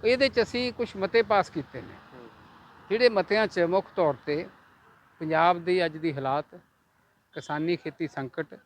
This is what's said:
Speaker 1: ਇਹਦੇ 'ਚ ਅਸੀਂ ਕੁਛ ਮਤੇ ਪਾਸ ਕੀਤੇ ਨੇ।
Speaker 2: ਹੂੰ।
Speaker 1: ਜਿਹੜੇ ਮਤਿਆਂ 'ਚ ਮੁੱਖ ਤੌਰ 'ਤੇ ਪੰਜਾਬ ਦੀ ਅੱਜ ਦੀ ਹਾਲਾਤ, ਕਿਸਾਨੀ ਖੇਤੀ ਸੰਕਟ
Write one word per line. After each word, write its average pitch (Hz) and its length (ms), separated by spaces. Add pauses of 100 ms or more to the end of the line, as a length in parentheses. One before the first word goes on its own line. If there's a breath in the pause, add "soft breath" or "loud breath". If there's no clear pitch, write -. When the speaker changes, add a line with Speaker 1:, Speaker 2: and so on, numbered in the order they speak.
Speaker 1:
ਇਹਦੇ 254 240
'ਚ 240 120
ਅਸੀਂ 247 320
ਕੁਛ 226 220
ਮਤੇ 196 260
ਪਾਸ 202 280
ਕੀਤੇ 135 320
ਨੇ। 101 360
Speaker 2:
ਹੂੰ। 120 100 (600)
Speaker 1:
ਜਿਹੜੇ 226 200
ਮਤਿਆਂ 208 380
'ਚ 180 120
ਮੁੱਖ 175 360
ਤੌਰ 156 180
'ਤੇ 151 340 (720)
ਪੰਜਾਬ 165 440
ਦੀ 180 220
ਅੱਜ 156 120
ਦੀ 156 160
ਹਾਲਾਤ, 135 320 (880)
ਕਿਸਾਨੀ 156 420
ਖੇਤੀ 160 320
ਸੰਕਟ 143 580